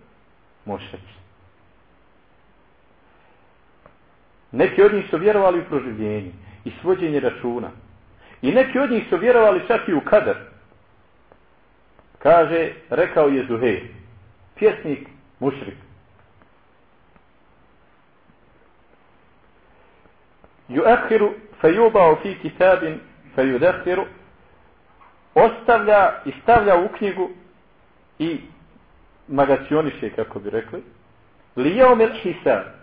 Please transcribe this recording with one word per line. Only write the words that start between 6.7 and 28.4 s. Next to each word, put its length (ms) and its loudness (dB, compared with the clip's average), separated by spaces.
svođenje 380 -2
računa. 500 -6
I 100 -2
neki 280 2
od 120 -2
njih 180 -4
su 80 -2
vjerovali 500 4
čak 200 -2
i 60 -2
u 80 -2
kadar. 340 0
Kaže, 520 2
rekao 380 0
je 180 0
Zuhejr, 380 -2
pjesnik, 520 -2
mušrik. 360 -6
يُؤَخِّرُ 600 2
فَيُوضَعُ 640 4
فِي 200 -8
كِتَابٍ 540 0
فَيُدَخِّرُ. 680 -2
Ostavlja 800 2
i 160 -10
stavlja 340 4
u 120 0
knjigu 320 -6
i 220 -6